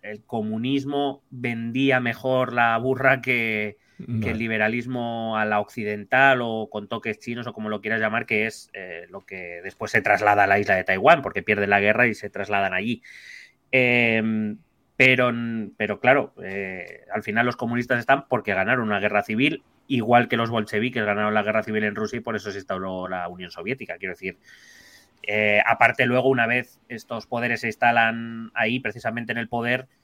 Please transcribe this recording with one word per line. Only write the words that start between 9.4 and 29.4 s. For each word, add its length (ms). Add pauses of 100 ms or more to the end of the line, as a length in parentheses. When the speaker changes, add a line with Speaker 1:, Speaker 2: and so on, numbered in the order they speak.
Speaker 1:
después 300
se 100
traslada 400
a 60
la 100
isla 160
de 80
Taiwán, 400
porque 220
pierden 260
la 80
guerra 300
y 60
se 140
trasladan 460
allí. 260 (680)
Em, 880 (380)
pero, 360 (440)
pero 240
claro, 420
eh, 600 (120)
al 80
final 240
los 100
comunistas 440
están 260
porque 280
ganaron 340
una 100
guerra 240
civil, 400 (240)
igual 400
que 100
los 140
bolcheviques 540
ganaron 300
la 100
guerra 180
civil 220
en 100
Rusia 220
y 40
por 140
eso 160
se 80
instauró 480
la 220
Unión 240
Soviética. 460
Quiero 160
decir, 220 (840)
eh, 440
aparte 400
luego, 220
una 180
vez 420
estos 380
poderes 340
se 80
instalan 840
ahí, 260
precisamente 520
en 60
el 100